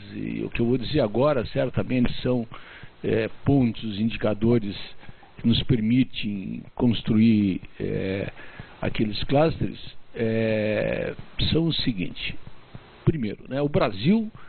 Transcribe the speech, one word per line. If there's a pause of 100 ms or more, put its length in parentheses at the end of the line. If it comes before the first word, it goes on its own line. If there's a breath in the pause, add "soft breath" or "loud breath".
(140)
e
o
que
eu
vou
dizer
agora
certamente
são, (560 loud breath)
é, (160)
pontos,
indicadores (600 loud breath)
que
nos
permitem (120)
construir, (180)
é, (520 loud breath)
aqueles
clusters, (340)
é, (360)
são
o
seguinte. (720)
Primeiro,
né,
o
Brasil (180 loud breath)